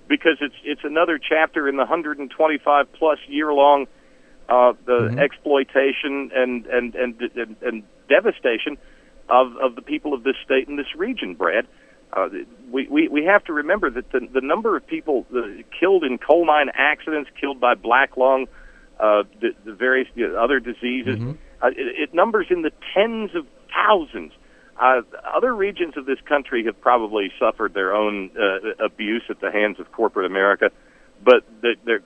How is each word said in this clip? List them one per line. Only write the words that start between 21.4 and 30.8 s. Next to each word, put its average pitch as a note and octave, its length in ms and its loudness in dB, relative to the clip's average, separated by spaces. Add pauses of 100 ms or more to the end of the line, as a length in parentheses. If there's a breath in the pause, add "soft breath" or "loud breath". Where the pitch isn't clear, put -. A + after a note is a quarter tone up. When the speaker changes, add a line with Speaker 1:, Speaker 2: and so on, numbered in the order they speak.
Speaker 1:
uh, B2 80 2
it, B2+ 80 -2
it C#3+ 380 -8
numbers G3+ 340 2
in F3 140 0
the D3+ 100 -4 (220)
tens A3 400 -2
of D#3 120 -8 (240)
thousands. E3 600 0 (480 soft breath)
Uh, B2+ 220 4 (340)
other A#3+ 180 0
regions F#3+ 440 -4
of C3 80 -12
this C3+ 180 -2
country C3 400 -2
have A2 160 -6
probably G#2+ 580 0
suffered A2 360 -2
their F#2+ 200 0
own, G#2 360 -2 (100)
uh, G2+ 420 -2
abuse A2 460 -4
at G#2 140 -10
the F#2+ 100 -4
hands G#2 260 -2
of E2+ 140 -16
corporate G#2 320 -2
America, G2 460 2 (520 soft breath)